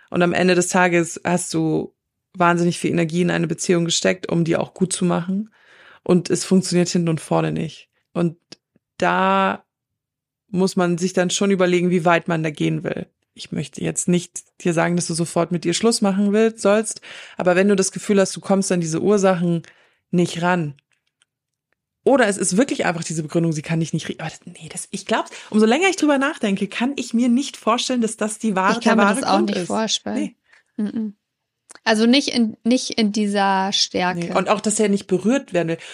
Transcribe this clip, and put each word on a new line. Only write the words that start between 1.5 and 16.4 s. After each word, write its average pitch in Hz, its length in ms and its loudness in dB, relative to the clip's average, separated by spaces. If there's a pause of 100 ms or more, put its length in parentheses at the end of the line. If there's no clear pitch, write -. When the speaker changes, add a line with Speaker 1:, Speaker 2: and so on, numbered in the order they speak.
Speaker 1:
du 160 400 -2 (400)
wahnsinnig 175 440 2
viel - 120 -2
Energie 170 320 0
in 175 80 2
eine 170 160 0
Beziehung 170 400 0
gesteckt, 185 440 -2
um 170 140 2
die 160 120 0
auch - 180 -4
gut 180 180 -2
zu - 120 -2
machen. 180 480 -2 (500)
Und 180 260 2
es - 160 -2
funktioniert 175 440 2
hinten 170 200 0
und 160 120 -2
vorne 160 320 -2
nicht. 160 360 -8 (240)
Und 170 240 -2 (600)
da 190 680 0 (840)
muss 190 280 0
man 175 220 2
sich 180 160 -4
dann 180 160 0
schon 202 200 0
überlegen, 180 400 2
wie 180 140 2
weit 170 240 2
man 165 140 -2
da 160 80 -4
gehen 160 340 -2
will. - 220 -6 (260)
Ich - 180 -20
möchte 160 320 -8
jetzt 165 260 -4
nicht 175 340 -2 (200)
dir 175 120 0
sagen, 170 220 0
dass 170 100 -2
du 170 80 -4
sofort 170 380 -2
mit 170 120 -2
ihr 170 100 0
Schluss 233 280 0
machen 202 300 2
willst, 220 280 2